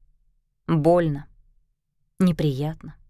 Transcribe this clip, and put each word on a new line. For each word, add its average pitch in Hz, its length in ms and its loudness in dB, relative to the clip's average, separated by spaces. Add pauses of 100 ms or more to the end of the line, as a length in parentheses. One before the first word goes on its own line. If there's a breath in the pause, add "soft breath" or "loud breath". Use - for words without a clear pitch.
(680)
больно, 160 600 2 (920)
неприятно. 151 760 -2 (140)